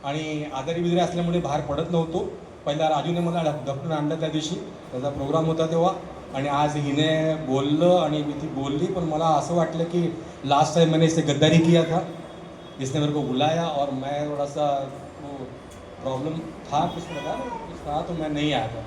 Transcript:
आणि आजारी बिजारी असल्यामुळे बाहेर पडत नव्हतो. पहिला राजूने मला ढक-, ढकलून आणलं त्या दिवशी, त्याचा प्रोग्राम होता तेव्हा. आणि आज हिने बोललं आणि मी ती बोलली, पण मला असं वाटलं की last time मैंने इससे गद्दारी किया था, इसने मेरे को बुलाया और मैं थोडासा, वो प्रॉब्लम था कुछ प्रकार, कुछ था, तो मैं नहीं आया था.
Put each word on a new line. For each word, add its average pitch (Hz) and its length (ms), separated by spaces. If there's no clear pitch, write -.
आणि 151 400
आजारी 151 260
बिजारी 175 200
असल्यामुळे 170 400
बाहेर 147 200
पडत 143 300
नव्हतो. 165 420
पहिला 156 220
राजूने 156 320
मला 170 220
ढक-, 147 280
ढकलून 139 220
आणलं 151 280
त्या 156 80
दिवशी, 151 260
त्याचा 127 160
प्रोग्राम 143 360
होता 160 220
तेव्हा. 165 240
आणि 139 140
आज 147 280
हिने 156 580
बोललं 147 680
आणि 151 220
मी 147 100
ती 156 140
बोलली, 139 400
पण 185 160
मला 160 220
असं 156 300
वाटलं 165 300
की 170 320
last 143 300
time 165 140
मैंने 160 160
इससे 160 160
गद्दारी 156 360
किया 165 240
था, 160 160
इसने 131 200
मेरे 147 120
को 147 80
बुलाया 143 440
और 143 260
मैं 143 400
थोडासा, 143 600
वो 139 220
प्रॉब्लम 143 360
था - 480
कुछ 170 160
प्रकार, - 340
कुछ - 500
था, 147 220
तो 175 60
मैं 156 180
नहीं 147 200
आया 117 140
था. 113 200